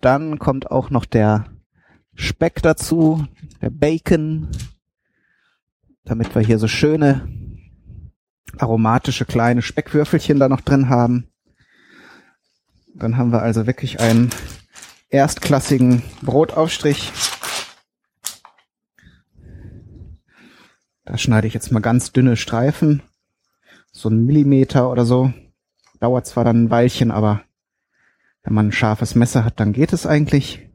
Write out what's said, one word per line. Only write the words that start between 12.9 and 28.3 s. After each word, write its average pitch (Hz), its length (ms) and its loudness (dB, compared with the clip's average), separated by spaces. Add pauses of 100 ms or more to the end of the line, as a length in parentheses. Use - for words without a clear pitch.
Dann 113 220 -4
haben 120 140 2
wir 117 100 4
also 110 260 0
wirklich - 320 -6
einen 117 300 4 (800)
erstklassigen 135 920 2 (200)
Brotaufstrich. 156 920 -2 (4000)
Da - 120 -8
schneide 110 300 2
ich 110 60 -6
jetzt - 180 -8
mal 110 80 0
ganz 117 320 -2
dünne 127 240 2
Streifen, 139 680 -2 (920)
so - 180 -6
einen 113 160 2
Millimeter 135 680 2
oder 120 140 2
so. 127 280 2 (680)
Dauert 123 280 0
zwar - 160 -2
dann 117 220 4
ein 113 40 0
Weilchen, 120 420 2
aber 104 300 0 (1000)